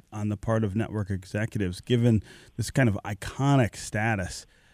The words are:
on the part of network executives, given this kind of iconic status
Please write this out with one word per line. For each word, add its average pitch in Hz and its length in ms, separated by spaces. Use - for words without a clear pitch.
on 107 160
the 104 80
part 113 280
of 98 120
network 107 340
executives, 101 680
given 117 420
this 110 120
kind 127 200
of 101 160
iconic 135 720
status 104 680